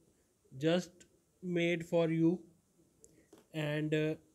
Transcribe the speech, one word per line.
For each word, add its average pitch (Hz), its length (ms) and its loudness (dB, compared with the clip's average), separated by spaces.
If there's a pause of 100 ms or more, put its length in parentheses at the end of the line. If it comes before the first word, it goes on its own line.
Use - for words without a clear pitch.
(580)
just 165 320 0 (540)
made 170 420 0
for 165 240 2
you, 165 300 2 (1120)
and, 151 400 -4
uh, 156 220 0 (200)